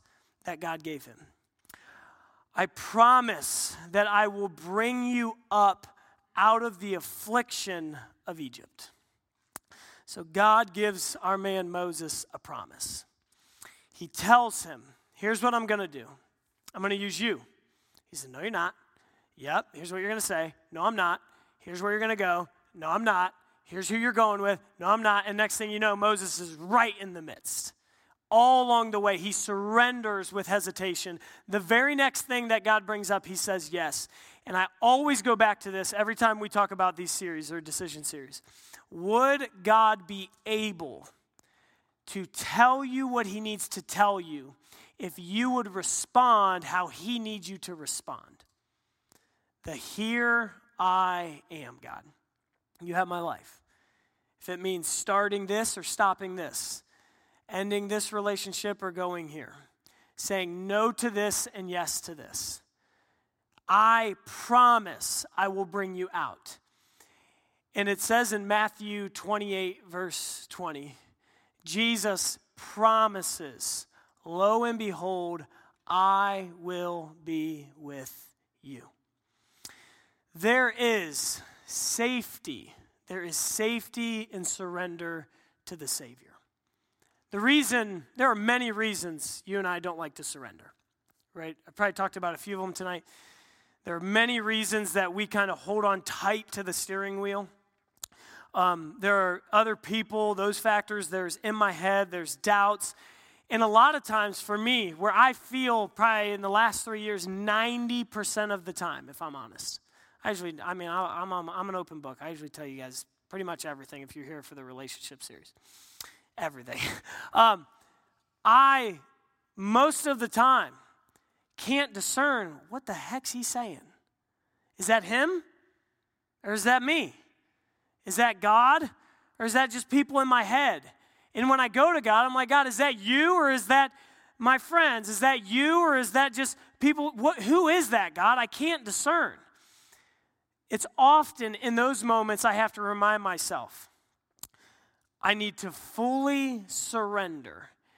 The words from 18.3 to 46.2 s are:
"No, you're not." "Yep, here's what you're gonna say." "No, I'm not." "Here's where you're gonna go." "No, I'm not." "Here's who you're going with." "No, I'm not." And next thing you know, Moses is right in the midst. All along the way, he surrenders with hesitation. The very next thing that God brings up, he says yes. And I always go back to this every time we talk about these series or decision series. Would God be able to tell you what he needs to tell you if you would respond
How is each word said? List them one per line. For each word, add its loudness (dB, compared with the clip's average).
"No, -16
you're -8
not." -4
"Yep, -2
here's -12
what -8
you're -4
gonna -4
say." -4
"No, -6
I'm 0
not." 0
"Here's -14
where -2
you're 0
gonna 0
go." 0
"No, -8
I'm 0
not." 2
"Here's -8
who 0
you're 0
going 4
with." 2
"No, -2
I'm 4
not." 4
And -4
next 0
thing -4
you -4
know, 2
Moses 0
is -10
right 2
in -12
the -12
midst. -10
All 8
along 4
the -2
way, 2
he -6
surrenders 0
with -6
hesitation. -4
The -2
very 2
next 0
thing -4
that 2
God 4
brings -6
up, 0
he -12
says -4
yes. -6
And -6
I 2
always 4
go 2
back 4
to -12
this -4
every -2
time 2
we -6
talk 2
about 0
these -8
series -8
or -8
decision -10
series. -12
Would 2
God 4
be -12
able -6
to -8
tell 2
you -4
what 0
he -8
needs -6
to -10
tell 2
you -14
if -8
you -2
would -2
respond 2